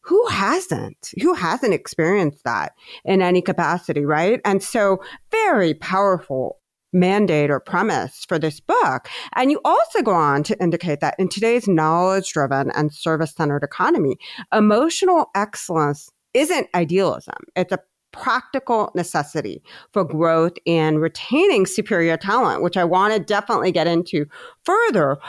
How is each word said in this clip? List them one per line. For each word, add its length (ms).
who 260
hasn't? 840
Who 120
hasn't 400
experienced 720
that 260
in 180
any 200
capacity, 640
right? 400
And 180
so 400
very 420
powerful 880
mandate 560
or 100
premise 640
for 140
this 220
book. 480
And 160
you 140
also 360
go 120
on 300
to 180
indicate 400
that 180
in 80
today's 400
knowledge-driven 1040
and 220
service-centered 720
economy, 500
emotional 720
excellence 760
isn't 400
idealism. 600
It's 160
a 60
practical 840
necessity 640
for 140
growth 480
and 360
retaining 640
superior 500
talent, 480
which 140
I 80
want 280
to 60
definitely 540
get 140
into 380
further. 540